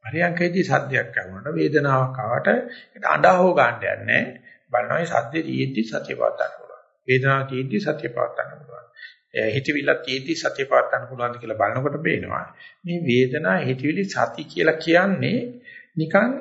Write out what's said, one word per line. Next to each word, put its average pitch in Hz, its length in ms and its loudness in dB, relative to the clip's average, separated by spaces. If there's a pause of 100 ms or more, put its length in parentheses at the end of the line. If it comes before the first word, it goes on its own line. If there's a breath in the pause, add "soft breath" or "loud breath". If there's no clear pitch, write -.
පරියන්කේදී 175 580 0
සද්දයක් 131 520 0
ඇහුනට - 360 -6
වේදනාවක් 139 680 0
ආවට 113 280 -2
ඒක - 580 -2
අඬා 156 300 6
හො 180 140 6
ගන්න 123 260 4
යන්නේ 98 260 -4
නැහැ. 110 220 2 (420 soft breath)
බලනවා 117 320 0
මේ 170 100 -2
සද්දේ 123 360 -2
තියෙද්දි 135 400 -2
සතිය 143 320 -6
පවත්වා 127 220 2
ගන්න - 180 -2
පුළුවන්. - 280 -20 (200)
වේදනාව 135 420 2
තියෙද්දි 135 340 -4
සතිය - 300 -2
පවත්වා - 360 -4
ගන්න - 140 -18
පුළුවන්. - 260 -18 (460 loud breath)
ඒ 110 180 -2
හිතවිල්ල 139 480 -2
තියෙද්දි 131 380 -6
සතිය 139 300 -4
පවත්වා 127 240 2
ගන්න 123 180 -2
පුළුවන්ද 120 300 -4
කියලා 110 220 -8
බලනකොට 131 400 0
පේනවා 151 460 -2 (340 loud breath)
මේ 175 220 -6
වේදනා 147 580 2
හිතවිලි 143 460 -2
සති - 380 -2
කියලා 160 340 0
කියන්නේ 170 600 4 (540 loud breath)
නිකන් 190 480 2